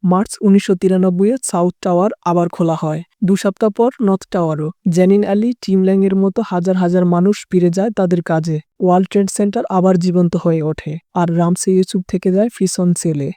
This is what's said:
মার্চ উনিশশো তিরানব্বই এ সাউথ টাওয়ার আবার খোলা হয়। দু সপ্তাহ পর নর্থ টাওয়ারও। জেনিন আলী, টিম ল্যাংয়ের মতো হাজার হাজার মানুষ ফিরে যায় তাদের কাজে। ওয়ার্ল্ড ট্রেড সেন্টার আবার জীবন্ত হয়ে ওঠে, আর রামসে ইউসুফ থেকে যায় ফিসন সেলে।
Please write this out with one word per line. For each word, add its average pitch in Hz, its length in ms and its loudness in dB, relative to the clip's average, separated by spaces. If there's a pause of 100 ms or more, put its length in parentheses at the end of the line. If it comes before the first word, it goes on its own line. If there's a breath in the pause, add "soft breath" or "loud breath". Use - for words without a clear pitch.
মার্চ 185 280 0 (100)
উনিশশো 202 340 4
তিরানব্বই 185 560 0
এ 262 120 0
সাউথ 180 380 -2
টাওয়ার 185 300 0 (140)
আবার 175 240 0
খোলা 165 260 -2
হয়। 156 260 -6 (220)
দু 185 120 2
সপ্তাহ 202 340 -2
পর 233 200 0 (120)
নর্থ 196 300 0
টাওয়ারও। 156 380 -2 (200)
জেনিন 190 360 4
আলী, 208 240 0 (120)
টিম 190 220 0
ল্যাংয়ের 190 320 2
মতো 190 300 0
হাজার 180 320 -2
হাজার 180 280 2
মানুষ 180 300 2 (120)
ফিরে 175 220 2
যায় 190 260 -2
তাদের 180 260 0
কাজে। 160 360 -2 (220)
ওয়ার্ল্ড 185 300 2
ট্রেড 202 200 0
সেন্টার 208 400 -2
আবার 185 280 2
জীবন্ত 175 400 0
হয়ে 165 260 0
ওঠে, 151 300 -6 (200)
আর 175 220 0
রামসে 175 360 0
ইউসুফ 185 360 0
থেকে 185 240 -2
যায় 208 220 2
ফিসন 180 440 -2
সেলে। 147 400 -4